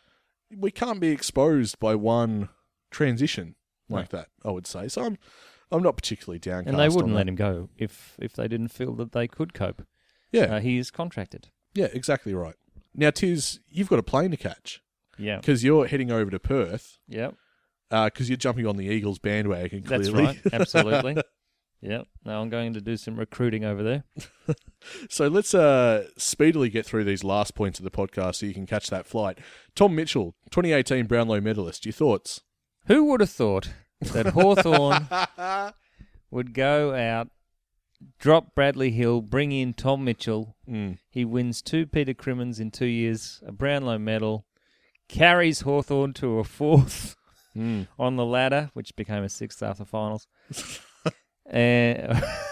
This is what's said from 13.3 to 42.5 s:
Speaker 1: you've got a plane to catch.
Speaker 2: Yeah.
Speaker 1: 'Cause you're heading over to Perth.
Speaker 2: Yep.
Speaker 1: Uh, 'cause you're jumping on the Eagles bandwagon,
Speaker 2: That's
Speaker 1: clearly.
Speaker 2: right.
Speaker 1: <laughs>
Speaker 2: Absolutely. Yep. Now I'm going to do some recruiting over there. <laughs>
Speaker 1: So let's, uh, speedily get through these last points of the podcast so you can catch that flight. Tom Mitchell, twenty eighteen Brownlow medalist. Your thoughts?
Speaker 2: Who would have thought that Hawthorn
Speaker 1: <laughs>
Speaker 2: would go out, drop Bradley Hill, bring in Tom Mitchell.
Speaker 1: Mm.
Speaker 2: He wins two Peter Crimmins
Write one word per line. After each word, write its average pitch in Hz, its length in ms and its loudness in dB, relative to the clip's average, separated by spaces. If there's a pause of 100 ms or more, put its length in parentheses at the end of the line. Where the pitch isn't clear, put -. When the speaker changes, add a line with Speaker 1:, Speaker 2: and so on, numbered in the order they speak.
Speaker 1:
you've 185 200 -4
got - 100 4
a - 40 2
plane 165 280 0
to 151 60 -4
catch. - 460 -12 (360)
Speaker 2:
Yeah. 104 220 -6
Speaker 1:
'Cause 127 240 2
you're 143 220 6
heading 127 260 -2
over 110 180 0
to 95 80 -4
Perth. 110 600 -4 (100)
Speaker 2:
Yep. 117 260 -8 (560)
Speaker 1:
Uh, 110 200 2
'cause 123 180 -4
you're 127 80 0
jumping 123 300 -2
on 104 100 -2
the 95 100 -6
Eagles 101 320 -2
bandwagon, 101 640 -2
Speaker 2:
That's 110 240 0
Speaker 1:
clearly. 113 180 4
Speaker 2:
right. 139 200 -2
Speaker 1:
<laughs> - 60 0
Speaker 2:
Absolutely. 131 640 0 (640)
Yep. 107 260 -6 (180)
Now 107 160 -6
I'm 113 80 -4
going 117 260 -4
to 107 60 -8
do 110 160 -4
some 113 200 -10
recruiting 110 480 -2
over 104 180 -4
there. 131 220 -2 (420)
<laughs> 160 80 0 (540)
Speaker 1:
So 147 200 0
let's, 196 260 2
uh, 127 540 6 (100)
speedily 151 500 4
get 107 160 -2
through 110 200 0
these 101 200 -2
last 101 300 0
points 98 240 -2
of 92 60 -12
the 92 60 -8
podcast 95 460 -4
so - 100 -8
you 101 60 -6
can 95 140 -10
catch - 240 -4
that 92 160 -6
flight. 104 320 -4 (360)
Tom 202 200 6
Mitchell, 143 400 -2 (160)
twenty 175 220 2
eighteen 131 340 2
Brownlow 113 340 2
medalist. 104 460 -4
Your 107 80 -6
thoughts? - 480 0 (440)
Speaker 2:
Who 294 180 6
would 269 160 4
have 196 100 2
thought 101 400 0 (420)
that 113 220 0
Hawthorn 165 760 4
Speaker 1:
<laughs> 190 1200 -8
Speaker 2:
would 123 220 -8
go 139 420 0
out, 117 360 -2 (880)
drop 156 360 4
Bradley 139 360 2
Hill, 117 320 2
bring 135 300 -2
in 131 200 -2
Tom 135 320 0
Mitchell. 110 500 -4 (140)
Speaker 1:
Mm. 101 300 -6 (100)
Speaker 2:
He 123 160 -4
wins 120 380 -2
two 160 240 -2
Peter 143 260 -2
Crimmins 123 480 -6